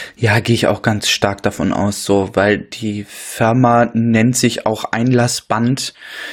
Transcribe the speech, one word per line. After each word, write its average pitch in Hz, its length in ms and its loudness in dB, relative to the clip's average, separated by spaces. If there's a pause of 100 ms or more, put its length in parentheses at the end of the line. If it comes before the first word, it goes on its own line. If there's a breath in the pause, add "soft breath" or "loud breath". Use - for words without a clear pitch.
(160 loud breath)
Ja, 107 240 2
gehe 117 160 2
ich - 120 2
auch - 160 0
ganz 107 260 0
stark - 340 -2
davon 98 300 -2
aus, 101 320 -2
so, 98 280 2
weil 101 260 2
die 104 440 -8
Firma 120 920 2
nennt 113 440 2
sich - 280 0
auch 110 200 -2
Einlassband, 117 1080 0 (400 loud breath)